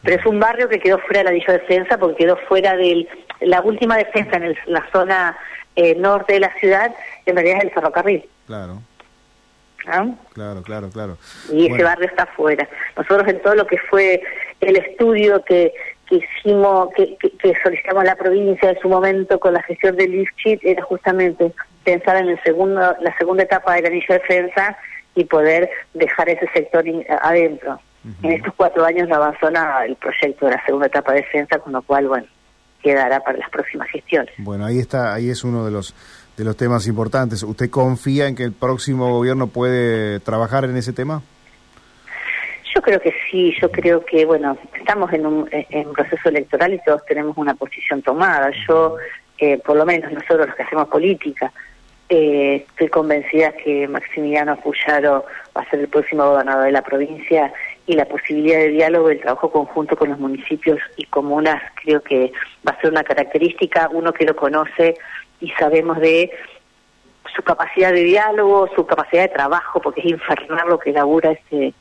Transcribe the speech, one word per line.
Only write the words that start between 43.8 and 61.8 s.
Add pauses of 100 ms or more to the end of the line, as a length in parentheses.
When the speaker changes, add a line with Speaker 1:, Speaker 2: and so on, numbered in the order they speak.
Speaker 1:
que,
bueno, (200)
estamos
en
un,
en
un
proceso
electoral
y
todos
tenemos
una
posición
tomada. (160)
Yo, (420)
eh,
por
lo
menos
nosotros
los
que
hacemos
política, (560)
eh,
estoy
convencida
que
Maximiliano
Puyaro (320)
va
a
ser
el
próximo
gobernador
de
la
provincia (340)
y
la
posibilidad
de
diálogo,
el
trabajo
conjunto
con
los
municipios (180)
y
comunas, (220)